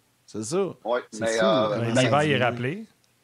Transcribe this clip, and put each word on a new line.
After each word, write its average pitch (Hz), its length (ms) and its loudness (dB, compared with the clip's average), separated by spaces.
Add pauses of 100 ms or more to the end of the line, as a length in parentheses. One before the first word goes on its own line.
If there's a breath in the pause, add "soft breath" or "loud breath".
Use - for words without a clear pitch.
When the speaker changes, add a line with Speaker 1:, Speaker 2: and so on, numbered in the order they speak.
(260)
Speaker 1:
C'est 107 180 -10
ça. 165 300 -2 (100)
Speaker 2:
Oui, 120 160 0 (120)
Speaker 1:
C'est 110 100 -12
Speaker 2:
mais, 113 160 0
Speaker 1:
fou, 113 80 4
Speaker 2:
euh, 110 240 4
Speaker 1:
comment 104 120 -2
Speaker 3:
Mais 117 140 -2
Speaker 1:
ça 127 80 4
Speaker 3:
Levi 127 120 2
est 147 60 4
Speaker 1:
diminue. 143 220 2
Speaker 3:
rappelé. 127 420 -2 (380)